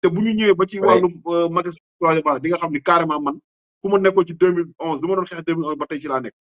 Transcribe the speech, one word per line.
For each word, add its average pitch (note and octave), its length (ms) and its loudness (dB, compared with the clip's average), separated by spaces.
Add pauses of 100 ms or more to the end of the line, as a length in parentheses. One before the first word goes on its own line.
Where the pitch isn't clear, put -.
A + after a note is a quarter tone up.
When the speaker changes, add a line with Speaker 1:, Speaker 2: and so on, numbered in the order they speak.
Speaker 1:
Te F#3 80 2
bu E3+ 140 0
ñu A3 120 0
ñëwee G#3+ 200 4
ba F3+ 120 2
ci G3+ 140 -8
Speaker 2:
Oui. G3 60 2
Speaker 1:
wàllum, F3+ 260 4 (140)
euh, E3+ 240 0
Macky F3 220 -2
Sall - 100 -20 (180)
troisième D#3+ 240 2
mandat, C#3+ 160 0
di D3 100 -4
nga F3 80 0
xam E3 140 -4
ni C#3+ 100 -4
carrément E3 380 2
man, C#3+ 180 -4 (440)
fu G3 80 -4
ma G3+ 80 2
nekkoon F#3+ 280 2
ci E3+ 80 -10
deux F3+ 180 2
mille E3+ 260 -4
onze, D3+ 240 -4
lu E3 60 -4
ma F#3+ 80 0
doon F3+ 80 -2
xeex E3+ 200 -12
deux E3 100 -2
mille D#3+ 120 -4
onze D3+ 100 -4
ba C#3+ 100 -6
tey D3 140 -8
ci D3+ 80 -12
laa C3 120 -2
nekk. A#2 140 -12 (140)